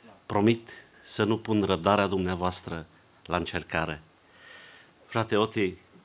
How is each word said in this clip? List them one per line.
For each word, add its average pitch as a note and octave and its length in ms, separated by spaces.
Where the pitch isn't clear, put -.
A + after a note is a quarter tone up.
promit A2 440
să - 220
nu G#2+ 120
pun A2 260
răbdarea G2 440
dumneavoastră F2+ 800
la E2+ 120
încercare. D#2+ 640
Frate A2 300
Oti, G#2 380